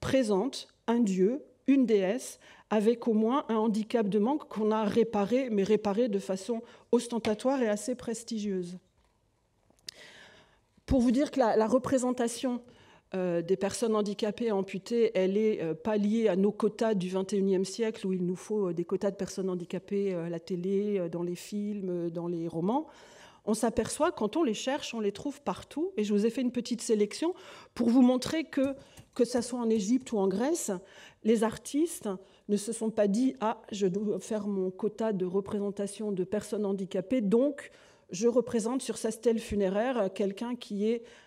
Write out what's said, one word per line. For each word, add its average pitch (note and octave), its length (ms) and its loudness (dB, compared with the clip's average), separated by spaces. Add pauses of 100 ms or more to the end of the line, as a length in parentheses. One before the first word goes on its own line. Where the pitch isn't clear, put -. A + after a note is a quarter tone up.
présentent G#3+ 640 0 (220)
un A#3 100 2
dieu, G3+ 460 2 (240)
une C4+ 180 4
déesse, G#3 540 0 (300)
avec A3 360 2
au A#3+ 60 4
moins A3+ 360 2
un A3 80 0
handicap A3 520 0
de G3+ 100 2
manque B3+ 300 0
qu'on G#3+ 240 0
a G#3+ 120 0
réparé, A3+ 640 2
mais G3+ 120 2
réparé G#3 460 2
de G3 100 0
façon G3 440 -4 (280)
ostentatoire A#3+ 720 0
et A3+ 60 2
assez G#3+ 260 -2
prestigieuse. G3+ 840 -6 (2000)
Pour C4+ 140 4
vous A#3 120 6
dire C#4 180 2
que - 80 0
la, A3+ 160 4
la A3 120 4
représentation, B3 920 0 (540)
euh, F3+ 280 0
des F3 140 0
personnes G3+ 380 -2
handicapées G#3 520 -2
et A3 60 0
amputées, G3+ 640 0
elle F#3+ 220 2
est, A3 260 2
euh, D#3+ 120 -2
pas G#3+ 240 -2
liée G#3+ 300 2
à F3+ 60 2
nos G3 160 4
quotas A3 440 0
du F#3 160 -2
vingt F#3+ 220 -2
et G#3 40 0
unième F#3+ 300 2
siècle, A3 400 -4
où F#3 80 0
il F3+ 100 -2
nous F3+ 120 -2
faut, G3+ 340 -2
euh, - 20 -4
des E3+ 140 -4
quotas G3+ 240 -2
de G3 60 -6
personnes F#3+ 340 -4
handicapées, F#3 640 -4
euh, E3+ 120 -4
à E3+ 40 -6
la E3+ 100 -6
télé, G3 580 -2
euh, F3 100 -2
dans E3+ 140 -4
les F3 140 -4
films, G#3 540 -6
euh, F3 200 -2
dans E3+ 160 -6
les E3+ 220 -4
romans. G3 380 0 (580)
On G#3+ 100 0
s'aperçoit, A#3 580 0
quand G#3+ 240 -4
on E4+ 80 4
les A3 100 2
cherche, - 400 -4
on A#3 60 -4
les G3+ 120 0
trouve - 300 -10
partout. D4+ 540 -6
Et G#3+ 80 0
je G#3 100 2
vous G3+ 100 4
ai A#3 60 2
fait A3+ 100 -2
une B3 120 0
petite A#3+ 280 -4
sélection G#3+ 540 0 (400)
pour A#3 160 2
vous B3 100 8
montrer B3+ 440 4
que, C4+ 320 -2 (380)
que B3 100 2
ça A#3+ 180 0
soit A#3+ 180 -6
en A#3 80 0
Égypte A3+ 440 0
ou A3+ 60 0
en F#3+ 100 2
Grèce, A#3+ 420 0 (540)
les A3 200 4
artistes C#4 640 -2 (400)
ne G#3 80 2
se G#3 160 -4
sont A3 180 -4
pas G#3+ 180 2
dit : « A#3+ 320 2
Ah, A3+ 200 -2 (100)
je G3+ 160 0
dois G3+ 340 -2
faire G#3 260 -4
mon G3 240 -2
quota G#3+ 420 -2
de F#3 140 -2
représentation G3+ 840 -4
de F#3 120 -2
personnes G#3 400 -4
handicapées, G3 560 -2
donc A#3 500 2 (400)
je G#3 180 0
représente A#3+ 540 0
sur G#3+ 140 -6
sa A3 140 -2
stèle A3+ 280 0
funéraire G3+ 720 0
quelqu'un G#3+ 420 -4
qui G#3 340 -4
est A#3 140 -2 (240)